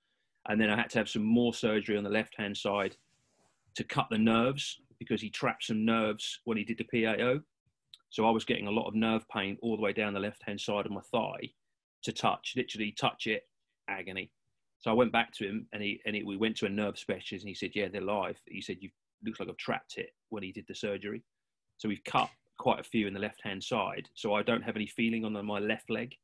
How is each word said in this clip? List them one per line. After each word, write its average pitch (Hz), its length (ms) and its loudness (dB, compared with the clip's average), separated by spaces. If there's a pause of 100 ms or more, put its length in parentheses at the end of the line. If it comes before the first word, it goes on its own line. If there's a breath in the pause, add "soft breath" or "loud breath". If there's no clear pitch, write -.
(500)
and 107 120 4
then 110 80 6
I 107 60 4
had 113 160 2
to 120 80 4
have 104 100 2
some 107 140 0
more 117 300 6
surgery 107 440 2
on 101 60 0
the 101 60 -2
left-hand 104 480 -2
side 98 400 0 (800)
to 120 80 -4
cut - 280 -2
the 110 60 2
nerves 113 640 2 (180)
because 110 220 -2
he 110 80 -6
trapped - 360 -2
some 110 200 0
nerves 110 600 2
when 110 120 0
he 104 60 -2
did 110 140 -4
the 117 80 -4
P 117 200 0
A 107 180 2
O. 131 180 2 (680)
So 110 180 2
I 117 40 8
was 113 140 2
getting 104 220 0
a 101 40 -2
lot 110 160 2
of 101 80 -4
nerve 110 340 4
pain 98 320 -2
all 113 140 0
the 104 60 -4
way 101 120 2
down 104 200 0
the 98 60 -2
left-hand 101 420 -6
side 104 240 0
of 101 60 -6
my 98 100 -4 (100)
thigh 104 400 0 (520)
to - 100 -2
touch, - 420 0
literally 107 360 -2
touch - 360 -2
it, 107 160 0 (460)
agony. 95 420 -6 (480)
So 117 120 0
I - 20 6
went 117 180 6
back 117 220 2
to 104 140 -4
him 104 260 -6
and 104 80 -8
he, 104 240 -4
and 107 100 0
he, 104 80 -2
we 101 140 -4
went 110 200 2
to 110 100 0
a - 20 -2
nerve 101 300 0
specialist 92 440 -6
and 101 60 -10
he 90 60 -10
said, 95 180 -6
"Yeah, 104 140 0
they're 95 140 -6
live." 95 460 -2
He - 140 -12
said, 92 200 -8
"You, 95 80 -12 (340)
looks 110 160 -6
like 92 100 -6
I've 87 80 -12
trapped - 400 -4
it," - 140 -8 (180)
when 107 140 -6
he 95 80 -8
did 98 160 -12
the 95 80 -10
surgery. 104 480 -4 (540)
So - 120 -2
we've 101 160 -4
cut - 240 2 (300)
quite 117 200 2
a - 40 -10
few 107 240 2
in 95 80 -4
the 98 40 -4
left-hand 101 440 -6
side. 98 520 -2
So 104 200 -2
I 104 80 2
don't 117 180 2
have 101 140 -4
any 107 120 -2
feeling 113 380 0
on 107 80 -2
the, 101 100 -4
my 104 160 -2
left 107 300 -2
leg, 117 340 -4